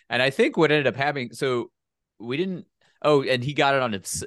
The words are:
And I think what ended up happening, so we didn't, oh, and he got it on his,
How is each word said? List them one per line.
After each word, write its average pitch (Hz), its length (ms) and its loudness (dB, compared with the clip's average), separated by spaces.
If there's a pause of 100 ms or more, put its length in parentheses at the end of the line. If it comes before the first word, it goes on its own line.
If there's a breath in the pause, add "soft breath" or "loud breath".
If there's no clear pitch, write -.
And 120 120 0
I 135 80 2
think 247 280 0
what 156 140 4
ended 147 160 2
up 113 80 0
happening, 139 380 -4
so 123 380 -2 (480)
we 120 180 -6
didn't, 185 280 -6 (360)
oh, 147 220 4
and 123 200 0
he 143 100 -4
got 139 220 2
it 135 60 2
on 120 120 0
his, 95 340 -8